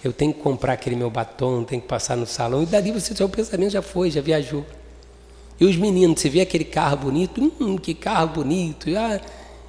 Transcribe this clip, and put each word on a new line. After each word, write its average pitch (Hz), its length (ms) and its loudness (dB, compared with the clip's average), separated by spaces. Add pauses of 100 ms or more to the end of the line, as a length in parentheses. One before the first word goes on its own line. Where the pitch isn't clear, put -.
eu 127 100 -2
tenho 147 200 2
que - 60 -8
comprar 131 340 0
aquele 120 220 -4
meu 120 140 -2
batom, 123 540 -2
tenho 120 180 -4
que - 60 -18
passar 120 280 -2
no 120 100 -2
salão", 127 380 -2
e - 20 0
dali 202 260 2
você, 214 240 -4
seu 202 120 0
pensamento 196 440 -2
já 196 100 -2
foi, 180 300 -2
já 147 100 0
viajou. 147 440 -2 (960)
E 175 60 8
os 190 100 6
meninos, 185 460 4
você 147 80 2
vê 156 120 4
aquele 175 220 0
carro 151 340 0
bonito, 170 640 0
"Hum, 196 180 0
que 165 160 -4
carro 175 340 0
bonito", 156 640 -2
e, 170 60 0
ah, 214 240 -2 (500)